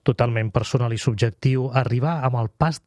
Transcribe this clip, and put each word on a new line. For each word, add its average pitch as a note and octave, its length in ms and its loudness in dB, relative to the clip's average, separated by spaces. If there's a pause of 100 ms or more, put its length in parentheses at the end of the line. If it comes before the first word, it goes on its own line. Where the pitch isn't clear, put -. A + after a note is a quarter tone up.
totalment A2+ 540 2
personal A#2 400 0
i - 20 -4
subjectiu, B2+ 720 0
arribar B2+ 560 0
amb B2 140 0
el A2 100 -2
pas D#3 360 -2